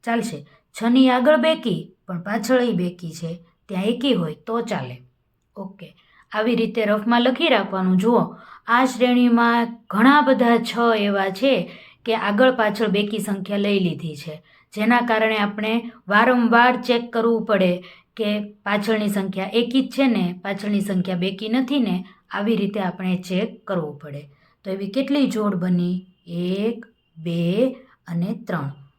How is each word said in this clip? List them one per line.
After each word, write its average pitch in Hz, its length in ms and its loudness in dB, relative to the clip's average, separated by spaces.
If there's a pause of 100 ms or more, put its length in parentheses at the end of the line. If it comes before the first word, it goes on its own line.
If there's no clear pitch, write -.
ચાલશે. 233 420 -4 (280)
છની 254 360 4
આગળ 254 260 4
બેકી, 311 560 0 (140)
પણ 175 160 -8
પાછળ 233 400 0
ય 233 100 0
બેકી 175 400 -4
છે, 170 320 -12 (240)
ત્યાં 190 160 -4
એકી 247 300 0
હોય 165 200 -4
તો 233 260 -6
ચાલે. 147 360 -8 (600)
ઓકે, - 400 -16 (360)
આવી 220 220 2
રીતે 226 300 0
રફમાં 208 360 2
લખી 262 280 2
રાખવાનું. 190 480 2
જુઓ, 214 260 4 (440)
આ 240 180 4
શ્રેણીમાં 233 920 2 (120)
ઘણા 269 300 6
બધા 240 380 4
છ 226 200 -4 (180)
એવા 202 320 0
છે 214 420 0 (340)
કે 226 100 -2
આગળ 220 360 2
પાછળ 214 360 0
બેકી 208 320 0
સંખ્યા 202 380 -6
લઈ 202 220 0
લીધી 160 380 -4
છે, 156 260 -14 (320)
જેના 226 260 2
કારણે 220 360 0
આપણે 214 560 -4 (160)
વારંવાર 240 720 4
ચેક 240 300 -2
કરવું 226 340 0
પડે 185 380 0 (320)
કે 208 240 -2
પાછળની 208 680 -2
સંખ્યા 196 460 -4
એકી 240 280 0
જ - 100 -6
છે 269 140 0
ને, 180 360 0
પાછળની 202 380 -4
સંખ્યા 185 360 -2
બેકી 196 320 -6
નથી 262 320 0
ને, 185 240 -2 (260)
આવી 208 260 -2
રીતે 202 240 -2
આપણે 185 360 -4
ચેક 190 480 -6
કરવું 156 340 -6
પડે. 143 320 -16 (340)
તો 196 60 -8
એવી 196 160 -6
કેટલી 269 400 0
જોડ 208 280 -2
બની? 180 520 -2 (200)
એક, 190 600 -4 (300)
બે 170 520 0 (380)
અને 175 280 -4
ત્રણ. 139 500 -8 (160)